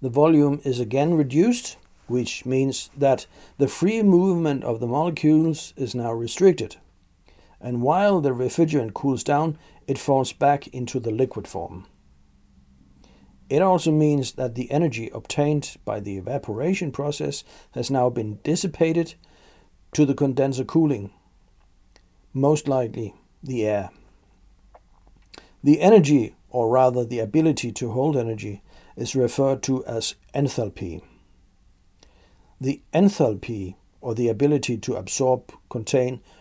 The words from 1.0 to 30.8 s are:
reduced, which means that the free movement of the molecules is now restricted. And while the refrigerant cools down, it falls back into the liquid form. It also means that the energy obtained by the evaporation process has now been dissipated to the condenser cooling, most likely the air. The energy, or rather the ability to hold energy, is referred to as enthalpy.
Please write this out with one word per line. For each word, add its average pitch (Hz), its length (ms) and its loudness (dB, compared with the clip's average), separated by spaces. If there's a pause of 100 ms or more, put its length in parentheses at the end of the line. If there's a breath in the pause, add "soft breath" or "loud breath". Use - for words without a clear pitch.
reduced, 160 640 0 (320)
which 120 360 -4
means 131 520 -2
that 135 300 0 (320 soft breath)
the 139 100 2
free 214 340 0
movement 175 600 2
of 113 160 -4
the 120 80 -4
molecules 156 880 2
is 127 180 -6
now 120 160 -4
restricted. 117 680 2 (840 soft breath)
And 123 220 -4
while 185 380 2
the 143 100 2
refrigerant 127 640 0
cools 135 280 -2
down, 151 360 0 (280 soft breath)
it 135 120 -2
falls 135 340 0
back 139 360 2
into 127 300 -6
the 113 120 -4
liquid 113 360 -2
form. 87 400 -12 (1600 soft breath)
It 143 120 2
also 185 300 2
means 151 420 2
that 127 220 -6
the 123 160 -8
energy 135 420 -2
obtained 147 720 -2
by 107 160 -6
the 98 160 -8
evaporation 135 760 -6
process 147 520 -6 (280 soft breath)
has 123 180 -6
now 127 180 2
been 110 360 -6
dissipated 165 720 0 (760 soft breath)
to 151 140 4
the 135 80 2
condenser 135 500 0
cooling, 131 480 0 (1200)
most 143 360 2
likely 117 460 -2 (280)
the 120 240 -2
air. 101 240 -2 (1700 loud breath)
The 147 160 6
energy, 151 560 6 (120)
or 117 220 0
rather 123 340 4
the 117 140 -8
ability 123 540 0
to 117 180 -6
hold 139 260 0
energy, 110 460 -6 (340 soft breath)
is 120 200 -6
referred 131 480 0
to 131 200 -2
as 113 300 -6 (180)
enthalpy. 104 680 -4 (1600 soft breath)